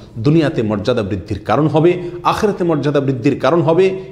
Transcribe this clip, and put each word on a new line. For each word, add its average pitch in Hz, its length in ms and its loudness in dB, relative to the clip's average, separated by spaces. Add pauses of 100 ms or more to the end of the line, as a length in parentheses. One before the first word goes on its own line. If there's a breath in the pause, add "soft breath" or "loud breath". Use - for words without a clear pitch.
(180 loud breath)
দুনিয়াতে 139 440 2
মর্যাদা 107 400 0
বৃদ্ধির 95 420 -6
কারণ 131 220 2
হবে, 170 440 2 (120)
আখিরাতে 185 420 0
মর্যাদা 147 360 0
বৃদ্ধির 131 400 0
কারণ 156 220 2
হবে। 165 240 4 (260 loud breath)